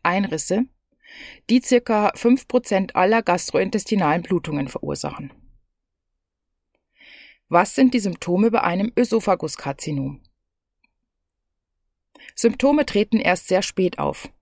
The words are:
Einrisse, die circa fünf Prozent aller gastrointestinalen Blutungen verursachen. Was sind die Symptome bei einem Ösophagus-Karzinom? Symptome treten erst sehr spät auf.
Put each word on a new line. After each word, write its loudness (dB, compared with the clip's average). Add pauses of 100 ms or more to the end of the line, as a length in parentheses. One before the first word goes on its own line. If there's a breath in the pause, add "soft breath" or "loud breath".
Einrisse, -2 (840 loud breath)
die 4
circa 2
fünf 2
Prozent 0
aller 2
gastrointestinalen 0
Blutungen -4
verursachen. -8 (2250 loud breath)
Was 2
sind 4
die 2
Symptome 0
bei 0
einem -2
Ösophagus-Karzinom? -2 (2250 loud breath)
Symptome 2
treten 0
erst 0
sehr 2
spät -2
auf. -6 (120)